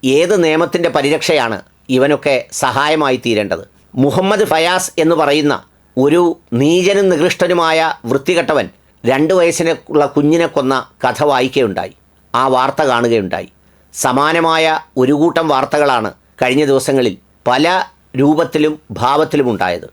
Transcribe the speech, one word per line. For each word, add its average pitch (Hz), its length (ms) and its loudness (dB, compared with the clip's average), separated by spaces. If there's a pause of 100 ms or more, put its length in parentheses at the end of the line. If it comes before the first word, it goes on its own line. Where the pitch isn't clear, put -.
(160)
ഏത് 175 180 2 (100)
നിയമത്തിൻ്റെ 160 520 0
പരിരക്ഷയാണ് 143 600 0 (380)
ഇവനൊക്കെ 143 380 2 (280)
സഹായമായി 139 640 0
തീരേണ്ടത്? 98 400 -2 (400)
മുഹമ്മദ് 190 480 0
ഫയാസ് 175 400 0 (100)
എന്ന് 160 180 2
പറയുന്ന 147 340 2 (500)
ഒരു 160 180 4 (400)
നീചനും 185 500 2
നികൃഷ്ടനുമായ 170 680 0 (320)
വൃത്തികെട്ടവൻ 151 560 0 (380)
രണ്ട് 143 340 2
വയസ്സിനുള്ള 165 680 0 (100)
കുഞ്ഞിനെ 156 420 2
കൊന്ന 135 180 0 (300)
കഥ 127 260 -2
വായിക്കുകയുണ്ടായി, 123 640 -2 (400)
ആ 123 80 2 (120)
വാർത്ത 135 260 0 (100)
കാണുകയുണ്ടായി. 110 580 -2 (460)
സമാനമായ 160 680 0 (380)
ഒരു 135 180 2
കൂട്ടം 165 320 0
വാർത്തകളാണ് 131 580 0 (320)
കഴിഞ്ഞ 131 300 0
ദിവസങ്ങളിൽ 135 420 0 (340)
പല 135 180 2 (540)
രൂപത്തിലും 151 540 0 (260)
ഭാവത്തിലും 143 520 0
ഉണ്ടായത്. 90 400 -4